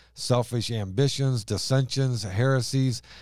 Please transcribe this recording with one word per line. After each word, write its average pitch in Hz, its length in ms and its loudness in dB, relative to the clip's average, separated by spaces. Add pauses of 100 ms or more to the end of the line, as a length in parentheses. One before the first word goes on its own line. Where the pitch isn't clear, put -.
(140)
selfish 120 560 0
ambitions, 120 760 0
dissensions, 127 760 0
heresies, 127 800 0 (200)